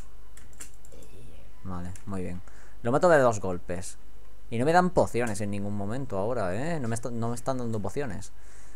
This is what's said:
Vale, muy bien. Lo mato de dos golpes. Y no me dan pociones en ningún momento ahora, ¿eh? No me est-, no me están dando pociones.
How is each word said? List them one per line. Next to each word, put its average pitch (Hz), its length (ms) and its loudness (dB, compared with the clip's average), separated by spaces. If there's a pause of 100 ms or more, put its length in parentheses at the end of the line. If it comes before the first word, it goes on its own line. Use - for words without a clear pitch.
(1600)
Vale, 90 300 -2 (120)
muy 95 180 -2
bien. 90 180 -2 (420)
Lo 117 80 2
mato 160 180 4
de 156 100 8
dos 117 200 6
golpes. 90 580 -2 (520)
Y 117 80 -2
no 127 80 2
me 160 80 4
dan 180 160 6
pociones 117 500 2
en 101 120 0
ningún 101 260 0
momento 104 400 0
ahora, 101 380 0
¿eh? 156 240 0
No 117 80 0
me 113 80 0
est-, 113 100 -2
no 117 240 0
me 120 60 -2
están 127 240 -2
dando 113 200 0
pociones. 98 540 -2 (420)